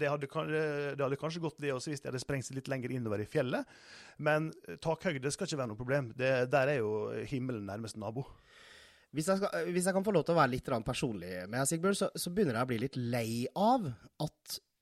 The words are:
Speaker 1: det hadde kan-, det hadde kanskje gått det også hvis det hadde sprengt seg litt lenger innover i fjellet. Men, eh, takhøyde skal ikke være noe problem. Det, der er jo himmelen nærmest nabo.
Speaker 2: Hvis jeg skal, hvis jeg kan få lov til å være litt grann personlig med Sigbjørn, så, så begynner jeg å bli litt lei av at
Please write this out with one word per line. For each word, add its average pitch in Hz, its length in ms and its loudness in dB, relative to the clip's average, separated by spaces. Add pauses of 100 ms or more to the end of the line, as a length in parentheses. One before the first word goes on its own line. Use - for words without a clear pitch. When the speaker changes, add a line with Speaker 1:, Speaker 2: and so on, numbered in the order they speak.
Speaker 1:
det 147 100 2
hadde 147 160 -2
kan-, 156 240 -4
det 147 480 0
hadde 139 220 0
kanskje 160 240 -4
gått 147 180 -4
det 143 80 0
også 131 220 -2
hvis 139 100 -8
det 135 60 -6
hadde 127 100 -4
sprengt 135 300 -4
seg 131 80 -6
litt 131 100 -8
lenger 127 240 -2
innover 110 320 0
i 104 60 -8
fjellet. 156 340 0 (640)
Men, 156 220 2 (180)
eh, 85 160 -8
takhøyde 156 480 -2
skal 180 160 -4
ikke 143 140 -2
være 120 100 -2
noe 107 80 -8
problem. 127 400 0
Det, 131 140 4 (180)
der 139 220 4
er 131 80 2
jo 107 100 2 (380)
himmelen 123 400 -4
nærmest 107 320 -8
nabo. 113 240 -4 (880)
Speaker 2:
Hvis 156 160 0
jeg 190 80 4
skal, 175 320 0
hvis 180 160 2
jeg 190 80 2
kan 196 140 2
få 196 80 6
lov 143 100 4
til 170 80 4
å 165 60 8
være 127 160 4
litt - 100 -6
grann 120 160 0
personlig 92 640 -2
med 127 240 0
Sigbjørn, 180 320 2
så, - 80 0
så 175 240 -4
begynner 147 240 4
jeg 131 80 2
å 127 60 0
bli 110 100 0
litt 131 160 -2
lei 117 320 0 (240)
av 214 320 4 (400)
at - 340 -10 (200)